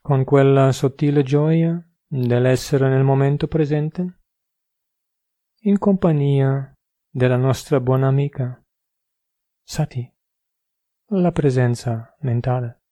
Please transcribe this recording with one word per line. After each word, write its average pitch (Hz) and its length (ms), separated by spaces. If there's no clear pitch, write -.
con 135 220
quella 135 480
sottile 143 540
gioia 160 600
dell'essere 127 800
nel 135 140
momento 139 460
presente, 156 720
in 202 160
compagnia 143 960
della 127 260
nostra 131 440
buona 131 260
amica, 135 500
Sati, - 480
la 180 200
presenza 123 920
mentale. 123 720